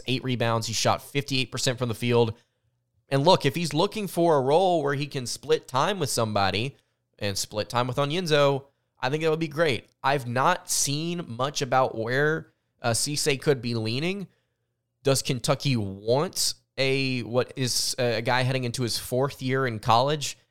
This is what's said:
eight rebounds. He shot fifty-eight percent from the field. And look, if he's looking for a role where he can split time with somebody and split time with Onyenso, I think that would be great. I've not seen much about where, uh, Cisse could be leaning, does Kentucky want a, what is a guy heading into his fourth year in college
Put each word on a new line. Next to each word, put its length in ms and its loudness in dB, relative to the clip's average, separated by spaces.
eight 180 -2
rebounds. 440 0
He 60 -4
shot 280 2
fifty-eight 500 -4
percent 280 -2
from 100 -2
the 60 -2
field. 400 2
And 160 2
look, 200 6
if 80 4
he's 200 -4
looking 340 0
for 300 2
a 40 2
role 400 4
where 140 0
he 100 -2
can 220 -8
split 400 -2
time 320 0
with 100 -2
somebody 680 0
and 180 -4
split 320 -6
time 160 0
with 120 -4
Onyenso, 680 2
I 100 -2
think 140 -2
that 60 2
would 100 0
be 80 -2
great. 380 -2
I've 220 0
not 440 0
seen 580 -2
much 340 -4
about 340 2
where, 580 -2
uh, 100 0
Cisse 480 0
could 220 2
be 140 -4
leaning, 520 -2
does 180 2
Kentucky 560 0
want 760 0
a, 440 0
what 340 -2
is 440 -2
a 220 0
guy 200 2
heading 220 0
into 200 -4
his 140 -2
fourth 440 -4
year 260 0
in 120 -4
college 580 2